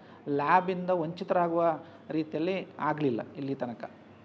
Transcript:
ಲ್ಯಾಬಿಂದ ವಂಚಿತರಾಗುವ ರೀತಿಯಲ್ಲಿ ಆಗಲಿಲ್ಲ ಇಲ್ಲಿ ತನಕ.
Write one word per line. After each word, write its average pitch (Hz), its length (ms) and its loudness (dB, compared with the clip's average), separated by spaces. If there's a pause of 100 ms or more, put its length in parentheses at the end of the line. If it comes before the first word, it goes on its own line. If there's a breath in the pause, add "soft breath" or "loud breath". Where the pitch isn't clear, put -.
(300 loud breath)
ಲ್ಯಾಬಿಂದ 175 600 2
ವಂಚಿತರಾಗುವ 170 880 2 (300 loud breath)
ರೀತಿಯಲ್ಲಿ 160 580 -2 (120)
ಆಗಲಿಲ್ಲ 147 420 0 (160)
ಇಲ್ಲಿ 139 180 -4
ತನಕ. 120 340 -8 (360)